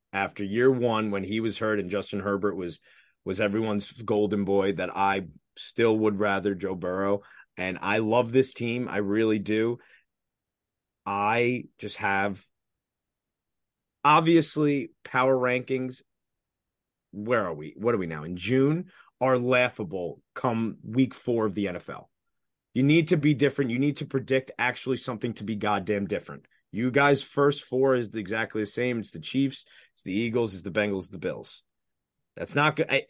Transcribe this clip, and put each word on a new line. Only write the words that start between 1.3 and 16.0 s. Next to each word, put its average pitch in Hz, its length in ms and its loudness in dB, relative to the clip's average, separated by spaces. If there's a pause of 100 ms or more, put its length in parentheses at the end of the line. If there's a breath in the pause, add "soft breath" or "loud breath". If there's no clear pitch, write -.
was 110 180 -4
hurt 110 220 0
and 92 100 -4
Justin 98 300 -4
Herbert 98 360 -2
was, 87 240 -8 (460 soft breath)
was 95 160 -4
everyone's 104 500 -2
golden 104 540 0
boy, 98 280 2
that 90 220 -4
I 98 280 0 (320)
still 113 420 2
would 107 220 2
rather 98 340 2
Joe 92 220 -4
Burrow. 95 480 -2 (340 loud breath)
And 92 240 -4
I 101 160 0
love 113 340 2
this 131 220 2
team. 120 340 -4
I 73 100 -4
really 107 420 0
do. 110 400 -2 (1300 soft breath)
I 113 580 2 (160)
just - 180 -10
have, 98 480 -2 (1600)
obviously, 151 880 4 (120)
power 131 320 4
rankings. 127 680 -2 (1080)